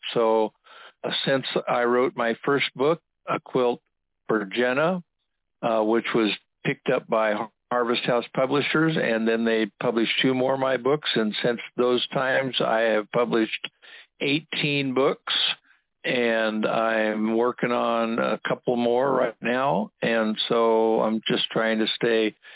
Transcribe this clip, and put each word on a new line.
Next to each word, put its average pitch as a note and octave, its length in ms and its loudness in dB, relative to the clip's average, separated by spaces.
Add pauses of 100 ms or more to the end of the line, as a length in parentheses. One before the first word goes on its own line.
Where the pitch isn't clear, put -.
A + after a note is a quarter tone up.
(140)
So, A2 380 2 (540)
uh, A2+ 60 -4 (140)
since C3+ 200 0 (200)
I B2 200 0
wrote B2 320 2
my A2+ 260 0
first C#3 220 0 (100)
book, D3 240 0 (300)
A A2 100 -4
Quilt B2 420 -2 (460)
for G#2+ 160 0
Jenna, B2+ 580 0 (600)
uh, A2+ 220 0
which A2 300 2
was A2 180 2 (340)
picked C#3+ 240 -4
up C3 180 0
by A2 400 0 (240)
Harvest A#2+ 320 0
House A#2+ 220 0 (100)
Publishers, C#3+ 640 2
and A2+ 240 0
then A2+ 200 2
they A2 220 2 (140)
published A2+ 400 0
two C3 120 2
more C3 220 0
of C3+ 40 -4
my C3 160 0
books, C3 400 -2
and A2 260 0
since A#2+ 200 -2 (160)
those B2 320 2
times, C3 500 -2
I A2+ 220 0
have A2 320 0
published A2+ 560 0 (520)
eighteen C#3+ 720 -2
books, C#3 400 0 (720)
and A2+ 600 0
I'm A2 680 0
working A#2+ 360 0
on A#2 480 0
a B2+ 280 -2
couple B2 300 -2
more A#2+ 340 2
right B2 300 0
now, C#3 500 -2 (100)
and A2 360 0 (100)
so A2+ 540 2
I'm A2 260 -2
just B2 240 -2
trying A2+ 280 0
to A2 160 0
stay A2 400 0 (200)